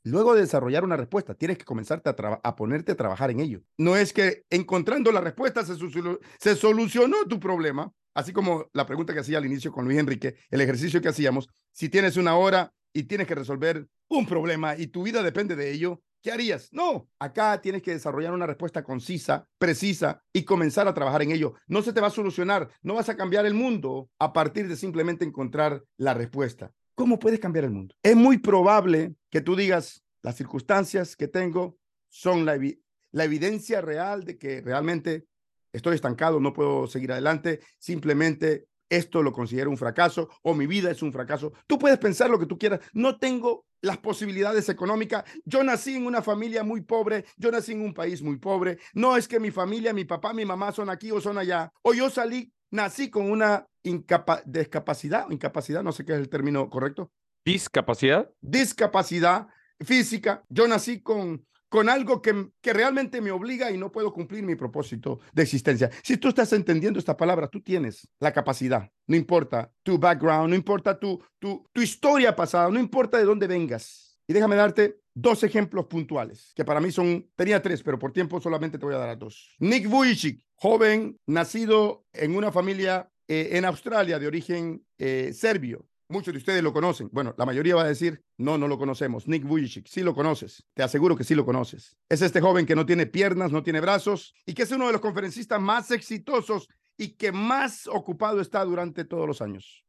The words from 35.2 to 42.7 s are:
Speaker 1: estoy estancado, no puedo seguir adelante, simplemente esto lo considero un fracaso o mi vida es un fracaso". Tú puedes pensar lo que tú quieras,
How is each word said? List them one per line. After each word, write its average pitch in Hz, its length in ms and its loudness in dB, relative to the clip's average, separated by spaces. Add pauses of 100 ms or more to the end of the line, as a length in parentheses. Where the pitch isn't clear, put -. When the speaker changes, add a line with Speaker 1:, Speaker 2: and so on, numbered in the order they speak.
Speaker 1:
estoy 127 200 0
estancado, 147 460 0
no 139 140 0
puedo 139 320 0
seguir 131 260 -6
adelante, 151 480 -2 (180)
simplemente 151 880 0 (220)
esto 170 340 2
lo 139 100 2
considero 123 360 -4
un 143 80 -2
fracaso 160 540 0 (120)
o 165 120 2
mi 143 120 -2
vida 185 240 0
es 160 120 -6
un 147 100 -4
fracaso". 131 400 -6 (140)
Tú 294 120 2
puedes 277 200 6
pensar 233 320 2
lo 226 80 4
que 165 80 -2
tú 170 100 -6
quieras, 208 240 -2 (140)